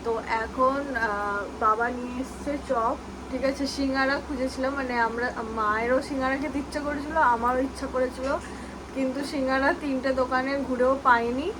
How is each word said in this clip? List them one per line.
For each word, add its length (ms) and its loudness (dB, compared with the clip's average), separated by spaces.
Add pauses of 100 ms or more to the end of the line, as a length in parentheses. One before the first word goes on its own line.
তো 60 0 (320)
এখন, 360 2 (180)
আহ, 440 0 (240)
বাবা 220 4 (100)
নিয়ে 260 -6
এসছে 300 -6 (160)
চপ, 280 2 (340)
ঠিক 200 -4
আছে? 140 -2 (120)
সিঙ্গারা 400 2 (100)
খুঁজেছিলাম, 540 -2
মানে 140 -2 (140)
আমরা, 180 -2 (320)
মায়েরও 400 2 (100)
সিঙ্গারা 340 0
খেতে 220 -2
ইচ্ছা 220 -4
করেছিল, 300 -2 (180)
আমারও 340 2
ইচ্ছা 260 -6
করেছিল, 340 0 (680)
কিন্তু 260 0 (120)
সিঙ্গারা 380 2 (120)
তিনটে 280 0 (100)
দোকানে 320 2 (160)
ঘুরেও 260 4 (120)
পাইনি। 420 4 (120)